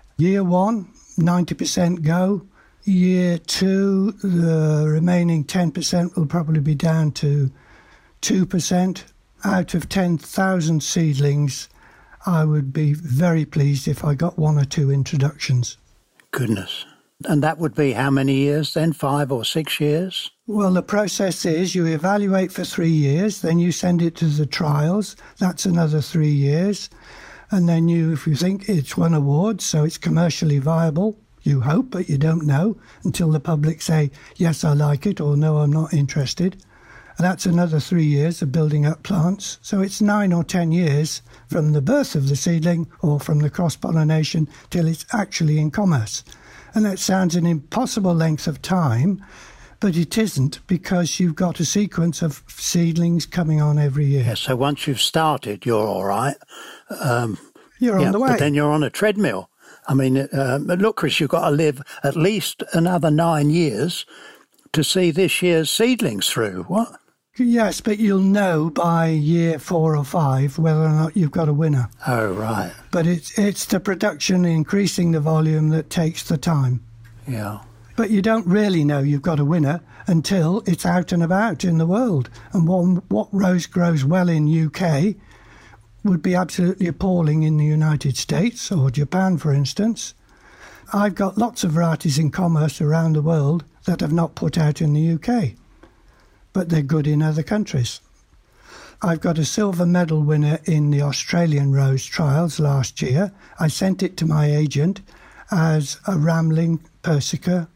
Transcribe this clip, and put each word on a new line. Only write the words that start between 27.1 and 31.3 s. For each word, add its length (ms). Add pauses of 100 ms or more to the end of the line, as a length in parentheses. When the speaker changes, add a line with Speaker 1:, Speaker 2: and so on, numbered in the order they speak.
Speaker 1:
And 160
then 200
you, 240
if 160
you 80
think 320
it's 280
won 160
awards, 540
so 160
it's 160
commercially 640
viable, 580 (240)